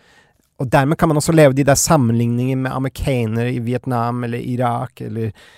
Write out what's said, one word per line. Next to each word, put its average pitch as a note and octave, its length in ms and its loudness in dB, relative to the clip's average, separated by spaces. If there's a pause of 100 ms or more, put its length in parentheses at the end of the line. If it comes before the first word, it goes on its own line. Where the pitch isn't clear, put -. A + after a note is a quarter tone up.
(580)
Og B2+ 140 -6
dermed C#3+ 240 4
kan E3 120 2
man D3+ 80 2
også D3+ 160 0
lave D#3 200 6
de C3+ 120 2
der C#3 100 4
sammenligninger A#2+ 840 2
med C3 140 -4
amerikanere B2 800 -2
i B2+ 60 -4
Vietnam A#2+ 640 -4
eller A#2+ 140 -6
Irak, B2 640 -4
eller, A2 300 -6 (280)